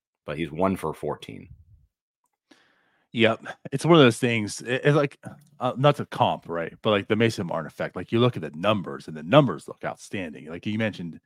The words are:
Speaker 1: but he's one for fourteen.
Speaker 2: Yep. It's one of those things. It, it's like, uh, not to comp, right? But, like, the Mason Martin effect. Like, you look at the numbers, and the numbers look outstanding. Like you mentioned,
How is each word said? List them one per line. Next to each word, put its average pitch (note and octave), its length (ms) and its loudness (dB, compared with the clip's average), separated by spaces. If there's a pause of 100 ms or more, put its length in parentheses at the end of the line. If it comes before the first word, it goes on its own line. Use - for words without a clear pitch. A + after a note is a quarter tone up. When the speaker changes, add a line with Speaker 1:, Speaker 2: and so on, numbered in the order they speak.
(240)
Speaker 1:
but D2+ 140 -8
he's D#2+ 120 -4
one F2+ 260 0
for D#2 180 -4
fourteen. - 540 -10 (1600)
Speaker 2:
Yep. A2+ 340 2 (240)
It's - 140 -4
one E3 140 8
of C#3+ 60 10
those A#2 140 6
things. A2+ 440 -2
It, B2+ 220 -4
it's D3 120 4
like, D3 220 -2 (420)
uh, B2 160 -2
not C#3+ 200 4
to G#2 100 -6
comp, F2+ 420 -2
right? E2 340 -6
But, A2+ 80 2
like, G2+ 180 2
the A2 60 2
Mason G#2+ 320 2
Martin D#2+ 200 -4
effect. D2 280 -8
Like, F2+ 160 -10
you A2+ 100 2
look B2 160 4
at F2+ 60 -10
the D2 80 -8
numbers, D#2+ 560 -2
and D#2+ 100 -12
the D2+ 60 -12
numbers G2+ 460 0
look - 160 -12
outstanding. D#2 640 -10
Like - 200 -12
you G#2+ 120 -4
mentioned, F#2 480 -6